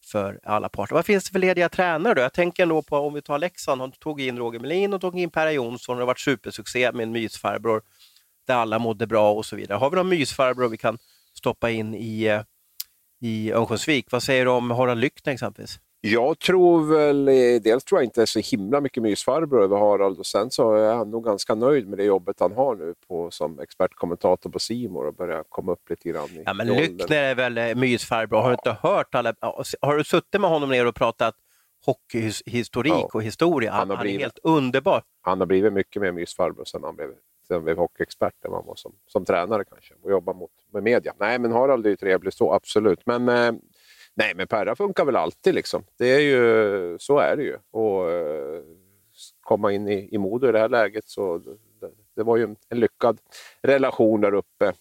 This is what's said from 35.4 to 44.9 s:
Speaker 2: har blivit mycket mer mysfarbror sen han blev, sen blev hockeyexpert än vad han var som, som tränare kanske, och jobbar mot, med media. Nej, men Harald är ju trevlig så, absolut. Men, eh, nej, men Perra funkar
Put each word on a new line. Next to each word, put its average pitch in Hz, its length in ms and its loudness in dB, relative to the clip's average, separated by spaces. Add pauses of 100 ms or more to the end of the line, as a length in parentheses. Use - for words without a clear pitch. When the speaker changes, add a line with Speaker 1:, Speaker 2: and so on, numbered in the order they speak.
Speaker 2:
har 92 80 2
blivit 95 260 2
mycket 98 280 -4
mer 95 100 -2
mysfarbror 85 540 -6
sen - 180 -12
han 78 120 -12
blev, 73 180 -12 (340)
sen 87 160 -2
blev 80 140 -2
hockeyexpert - 680 -4
än - 60 -8
vad 90 80 -6
han 85 80 -14
var - 80 -14
som, - 160 -18 (160)
som 95 180 -4
tränare 98 380 0
kanske, - 300 -20 (100)
och 92 80 -2
jobbar 92 220 0
mot, 90 180 -14 (220)
med 101 100 -6
media. 104 360 0
Nej, 117 200 -2
men 117 120 0
Harald 123 340 2
är 107 40 4
ju 101 60 2
trevlig 92 380 0
så, 87 200 2
absolut. 101 520 0
Men, 120 240 0
eh, 120 220 4 (600)
nej, 104 220 0
men 92 120 -6
Perra 107 280 -2
funkar 202 300 0